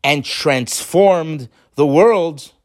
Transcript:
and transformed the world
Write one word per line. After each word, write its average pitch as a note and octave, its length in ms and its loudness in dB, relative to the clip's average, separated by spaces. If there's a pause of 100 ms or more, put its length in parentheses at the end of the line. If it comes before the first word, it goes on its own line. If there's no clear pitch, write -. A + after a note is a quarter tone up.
and C#3+ 200 0
transformed D#3 1200 -2 (260)
the D3 120 2
world E3+ 680 0 (120)